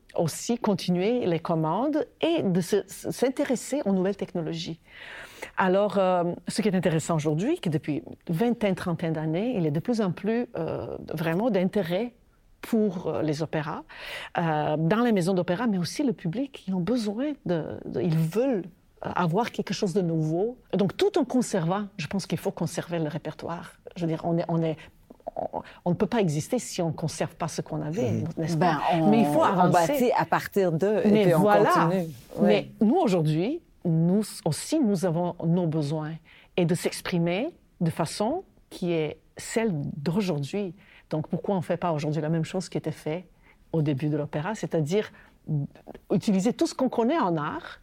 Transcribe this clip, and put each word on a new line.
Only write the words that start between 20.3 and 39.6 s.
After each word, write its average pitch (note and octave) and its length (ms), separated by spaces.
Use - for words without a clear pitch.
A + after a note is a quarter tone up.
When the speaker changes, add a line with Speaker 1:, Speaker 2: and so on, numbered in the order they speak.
Speaker 1:
Donc, G3 240
tout G4 220
en D4 40
conservant, G3+ 600
je D3+ 100
pense - 180
qu'il E3+ 140
faut G3 120
conserver E3+ 480
le D#3 80
répertoire. E3 680
Je F3 60
veux E3 60
dire, D#3+ 180
on E3+ 120
est, E3+ 120
on E3 120
est, D#3+ 140
on, - 240
on F3+ 60
ne E3+ 40
peut A3 120
pas A#3 120
exister E3 400
si - 220
on E3+ 60
ne D3+ 60
conserve - 420
pas E3+ 120
ce - 140
qu'on D3+ 200
avait, E3+ 300
Speaker 2:
Mhm. A2 160
Speaker 1:
n'est-ce E3 200
pas ? D#3 220
Speaker 3:
Ben, E3 120
on, G#3 60
Speaker 1:
Mais A3 120
il - 40
faut D3 140
Speaker 3:
on D#4+ 40
Speaker 1:
avancer. F3 500
Speaker 3:
bâtit B3 240
à D#3+ 80
partir F3+ 480
d'eux, G3 320
et G#3 60
Speaker 1:
Mais G#3 140
Speaker 3:
puis E3+ 100
on D#3+ 40
Speaker 1:
voilà. G#3 300
Speaker 3:
continue. F#3 380
Oui. G#3 80
Speaker 1:
Mais G#3 260
nous, A#3 160
aujourd'hui, F#3 640
nous F3 380
aussi, D4 380
nous G3+ 240
avons F3 300
nos E3+ 200
besoins. D#3 500
Et F3+ 80
de E3+ 100
s'exprimer F3 800
de E3+ 100
façon A3+ 540
qui F3 220
est D#3 260
celle A3+ 340